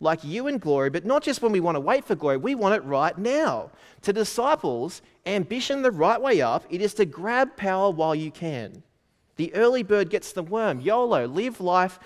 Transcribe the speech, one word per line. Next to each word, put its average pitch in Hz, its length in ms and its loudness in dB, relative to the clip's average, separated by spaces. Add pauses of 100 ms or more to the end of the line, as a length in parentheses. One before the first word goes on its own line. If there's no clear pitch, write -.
like 156 240 0
you 202 220 -4
in 285 120 -2
glory, 139 320 2
but 135 140 -4
not 277 180 2
just 285 200 -4
when 226 100 2
we 190 80 2
want 170 160 0
to 139 40 -2
wait 226 240 0
for 202 100 -2
glory, 143 220 0
we 208 180 -2
want 208 200 2
it 208 100 -2
right 139 340 0
now." 226 520 -2 (320)
To 208 100 0
disciples, 196 880 -2 (240)
ambition 220 560 -2
the 254 80 4
right 202 300 2
way 247 200 2
up, 123 300 0
it 180 100 -4
is 202 140 -2
to 214 100 2
grab 220 520 -2
power 190 340 2
while 160 240 0
you 156 160 -4
can. 147 520 -8 (540)
The 160 180 -4
early 240 280 4
bird 202 260 2
gets - 240 -4
the 180 100 -6
worm. 180 380 -2
yolo, 196 460 2
live 208 340 -4
life 185 460 2